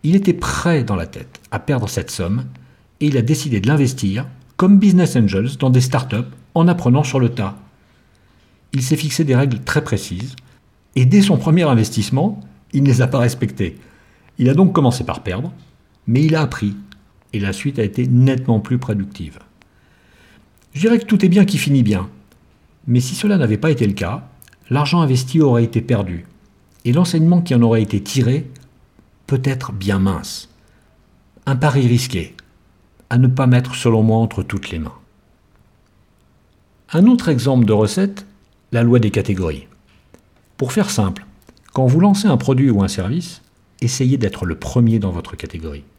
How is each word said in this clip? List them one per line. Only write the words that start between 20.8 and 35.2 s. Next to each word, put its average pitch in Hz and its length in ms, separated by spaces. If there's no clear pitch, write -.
que - 60
tout 202 200
est 180 40
bien 190 140
qui - 140
finit 139 260
bien, 101 240
mais 123 140
si 127 140
cela 202 220
n'avait 107 200
pas 160 140
été 123 140
le 98 80
cas, - 360
l'argent 147 320
investi 131 400
aurait 120 240
été 113 160
perdu 92 440
et 123 80
l'enseignement 170 480
qui 135 120
en 120 100
aurait 113 180
été 101 200
tiré 131 480
peut-être 127 460
bien 98 260
mince. - 500
Un 135 100
pari 131 300
risqué, 117 500
à 120 80
ne 131 80
pas 127 180
mettre 123 300
selon 113 260
moi 110 160
entre 110 240
toutes - 300
les 85 80
mains. - 160